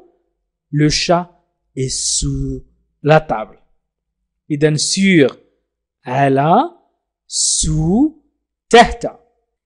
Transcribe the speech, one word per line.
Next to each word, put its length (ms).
le 180
chat 360
est 120
sous 760
la 160
table. 400
إذن 260
sur 580
على، 480
sous 840
تحت. 380